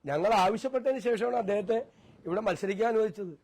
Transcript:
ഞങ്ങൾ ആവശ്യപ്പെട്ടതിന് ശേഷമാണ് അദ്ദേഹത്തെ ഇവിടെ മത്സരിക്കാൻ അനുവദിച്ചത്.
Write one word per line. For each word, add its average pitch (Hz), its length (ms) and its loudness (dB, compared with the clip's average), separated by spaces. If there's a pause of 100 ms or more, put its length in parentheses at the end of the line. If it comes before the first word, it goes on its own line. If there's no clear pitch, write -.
(100)
ഞങ്ങൾ 165 200 2 (140)
ആവശ്യപ്പെട്ടതിന് 262 640 0
ശേഷമാണ് 240 340 0
അദ്ദേഹത്തെ 208 360 0 (480)
ഇവിടെ 185 220 -2
മത്സരിക്കാൻ 196 440 0
അനുവദിച്ചത്. 208 520 -2